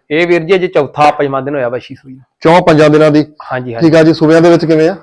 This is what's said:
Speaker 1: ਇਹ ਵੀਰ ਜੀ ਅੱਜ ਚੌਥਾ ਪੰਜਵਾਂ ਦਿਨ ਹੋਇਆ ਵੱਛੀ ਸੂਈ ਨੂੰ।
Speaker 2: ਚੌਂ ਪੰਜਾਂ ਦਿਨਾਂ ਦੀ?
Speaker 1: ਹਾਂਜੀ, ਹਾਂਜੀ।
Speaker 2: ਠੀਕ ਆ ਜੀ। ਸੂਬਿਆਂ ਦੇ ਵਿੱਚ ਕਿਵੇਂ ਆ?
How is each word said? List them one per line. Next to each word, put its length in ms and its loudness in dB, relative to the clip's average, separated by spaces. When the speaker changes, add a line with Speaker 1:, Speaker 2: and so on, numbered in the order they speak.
Speaker 1:
ਇਹ 160 -2
ਵੀਰ 160 -2
ਜੀ 120 -2
ਅੱਜ 120 -2
ਚੌਥਾ 440 -2
ਪੰਜਵਾਂ 320 -6
ਦਿਨ 120 -8
ਹੋਇਆ 140 -4
ਵੱਛੀ 260 -10
ਸੂਈ 180 -20
ਨੂੰ। 100 -20
Speaker 2:
ਚੌਂ 220 2
ਪੰਜਾਂ 280 2
ਦਿਨਾਂ 200 2
ਦੀ? 100 2
Speaker 1:
ਹਾਂਜੀ, 220 -10
ਹਾਂਜੀ। 120 -2
Speaker 2:
ਠੀਕ 100 2
ਆ 60 4
ਜੀ। 120 2
ਸੂਬਿਆਂ 260 2
ਦੇ 100 4
ਵਿੱਚ 140 0
ਕਿਵੇਂ 240 0
ਆ? 140 -4